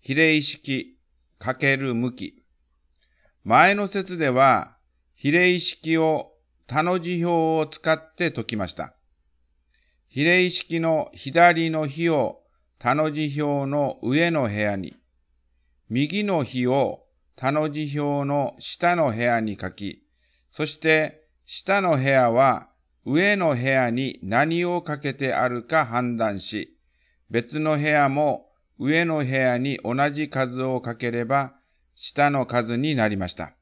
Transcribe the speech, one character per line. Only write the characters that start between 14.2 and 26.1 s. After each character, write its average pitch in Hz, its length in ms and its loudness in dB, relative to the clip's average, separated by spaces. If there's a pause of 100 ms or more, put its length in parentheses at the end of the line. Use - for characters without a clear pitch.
の 151 140 0
部 104 100 -4
屋 104 220 0
に、 92 200 -10 (920)
右 147 340 0
の 180 200 0
比 123 220 -2
を 123 380 0 (320)
他 - 160 -2
の 151 180 -2
字 147 300 -6
表 143 260 -2
の 143 320 -2
下 - 380 0
の 147 160 2
部 110 80 -4
屋 120 220 2
に 107 180 -6
書 95 100 -8
き、 95 320 -12 (480)
そ - 140 -6
し 147 140 -10
て 156 500 0 (160)
下 - 380 -2
の 165 160 2
部 131 60 -2
屋 131 260 4
は 120 400 2 (340)
上 185 320 2
の 165 180 2
部 120 60 -4
屋 131 300 2
に 127 320 -4
何 151 420 0
を 175 160 -2
か 147 180 -8
け 143 140 -6
て 135 220 -4
あ 127 120 2
る 120 160 -4
か 156 220 0
判 120 320 -2